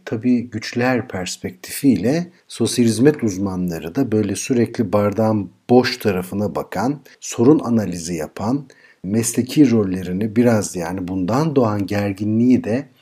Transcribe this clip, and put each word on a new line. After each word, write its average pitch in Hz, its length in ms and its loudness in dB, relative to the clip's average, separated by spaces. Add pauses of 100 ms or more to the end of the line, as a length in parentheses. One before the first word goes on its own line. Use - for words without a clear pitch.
tabii 120 440 0
güçler 120 580 -2
perspektifiyle 107 1200 -2 (160)
sosyal 117 380 0
hizmet 120 380 4
uzmanları 90 720 -4
da 123 160 0
böyle 101 240 0
sürekli 113 580 0
bardağın 104 560 0 (200)
boş 123 280 4
tarafına 98 580 -4
bakan, 117 440 -4 (200)
sorun 135 400 4
analizi 90 560 -2
yapan, 104 500 -6 (380)
mesleki 113 680 2
rollerini 95 640 -2
biraz 113 400 2
yani 90 320 -6
bundan 107 480 -2
doğan 104 300 0
gerginliği 104 800 0
de, 120 220 -4 (160)